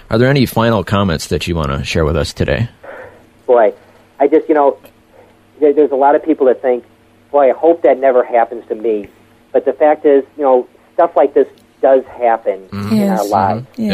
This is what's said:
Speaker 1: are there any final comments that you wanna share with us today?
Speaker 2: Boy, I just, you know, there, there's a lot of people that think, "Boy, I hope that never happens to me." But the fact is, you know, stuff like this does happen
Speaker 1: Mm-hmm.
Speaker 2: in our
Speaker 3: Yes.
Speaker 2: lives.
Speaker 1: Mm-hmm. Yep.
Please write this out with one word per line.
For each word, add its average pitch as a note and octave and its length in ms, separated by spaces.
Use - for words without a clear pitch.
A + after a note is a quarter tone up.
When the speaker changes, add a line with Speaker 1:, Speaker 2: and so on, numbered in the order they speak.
Speaker 1:
are A2 80
there B2 120
any C#3 160
final A2+ 380
comments G2 420
that F2+ 200
you F2 80
wanna C#2 300
share E2 220
with D#2 100
us C#2+ 160
today? C#2+ 360
Speaker 2:
Boy, A2+ 260
I C#3 80
just, D3+ 200
you D#3+ 60
know, C#3+ 240
there, C#3+ 140
there's D3 160
a C#3+ 60
lot C#3 180
of D3+ 80
people D3 240
that B2+ 160
think, B2 220
"Boy, C#3+ 200
I - 20
hope E3 300
that C#3 160
never C3 260
happens A#2 440
to A#2 60
me." G#2+ 340
But B2+ 140
the C3+ 80
fact D3+ 320
is, C#3 180
you D3+ 60
know, B2+ 220
stuff E3+ 220
like D3+ 180
this C#3 140
does C3+ 220
happen A2 680
Speaker 1:
Mm-hmm. G2+ 240
Speaker 2:
in G#2 160
our F#2+ 60
Speaker 3:
Yes. G2+ 140
Speaker 2:
lives. G2 320
Speaker 1:
Mm-hmm. A#3 100
Yep. G#3+ 120